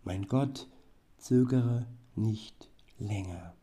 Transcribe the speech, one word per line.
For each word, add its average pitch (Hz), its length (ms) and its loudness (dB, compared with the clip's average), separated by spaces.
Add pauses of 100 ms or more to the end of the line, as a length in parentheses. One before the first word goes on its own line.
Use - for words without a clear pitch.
Mein 95 240 -4
Gott, 135 400 0 (500)
zögere 123 680 4 (280)
nicht - 540 -4 (300)
länger. 92 540 -6 (100)